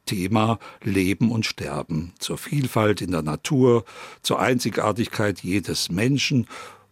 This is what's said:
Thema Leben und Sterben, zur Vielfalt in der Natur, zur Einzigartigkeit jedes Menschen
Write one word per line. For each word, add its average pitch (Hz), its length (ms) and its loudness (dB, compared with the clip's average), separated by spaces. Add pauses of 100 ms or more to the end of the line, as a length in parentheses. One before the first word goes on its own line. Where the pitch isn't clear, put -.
Thema 110 540 2 (240)
Leben 98 480 2
und 110 140 0
Sterben, 76 720 -6
zur - 180 -6
Vielfalt 117 640 0
in 90 100 -4
der 82 100 0
Natur, 120 640 2 (380)
zur - 180 0
Einzigartigkeit 107 1000 0
jedes 90 500 -4
Menschen 120 580 0 (440)